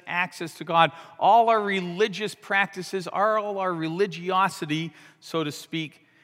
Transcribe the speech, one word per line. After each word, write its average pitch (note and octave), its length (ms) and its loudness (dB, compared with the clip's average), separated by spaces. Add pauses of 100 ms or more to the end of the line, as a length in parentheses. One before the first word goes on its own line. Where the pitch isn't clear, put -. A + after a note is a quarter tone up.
access F3 480 -4
to - 80 -14
God. E3 280 4 (280)
All A3+ 300 6
our A3 120 4
religious F#3+ 760 -2
practices, F#3+ 720 -4
all G#3 520 0
our F#3 140 -2
religiosity, E3+ 1200 -2 (260)
so D#3+ 240 -4
to D3 80 -4
speak, - 560 -10 (160)